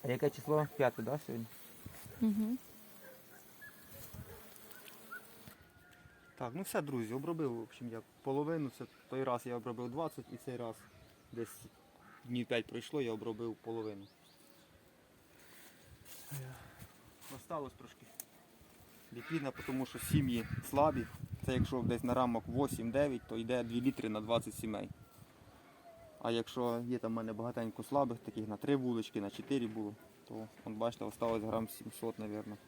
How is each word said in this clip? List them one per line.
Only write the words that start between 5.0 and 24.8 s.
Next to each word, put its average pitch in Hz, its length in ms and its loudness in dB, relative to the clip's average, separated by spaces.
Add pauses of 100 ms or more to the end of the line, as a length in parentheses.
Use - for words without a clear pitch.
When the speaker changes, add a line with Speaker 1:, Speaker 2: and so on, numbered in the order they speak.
Speaker 1:
Так, 120 160 -4
ну 170 80 -4
все, 196 200 0
друзі, 120 320 0
обробив, 147 400 0
в 117 80 -4
общем, 120 280 -8
я 113 120 -6 (200)
половину. 147 560 2
Це 123 80 -8 (240)
той 131 140 0
раз 123 220 4
я 123 100 -2
обробив 120 360 -2
двадцять 151 420 -4
і 120 120 -10
цей 123 120 -4
раз 113 180 -4 (560)
десь 117 320 -6 (640)
днів 120 220 0
п'ять 117 200 4
пройшло, 139 340 -2
я 117 100 2
обробив 110 440 -2
половину. 107 480 -4 (3250)
Осталось 139 380 -6
трошки - 320 -18 (1080)
ліпіна, 139 380 -2 (140)
тому 131 200 0
що 123 140 -8
сім'ї 123 480 4 (220)
слабі. 139 380 6 (460)
Якщо 127 280 4
десь 117 220 2
на 123 100 4
рамок 120 340 4
восім-дев'ять, 127 840 2
то 110 80 -2
йде 120 260 2
дві 117 180 2
літри 123 280 2
на 107 120 0
двадцять 110 340 4
сімей. 101 340 -2 (1300)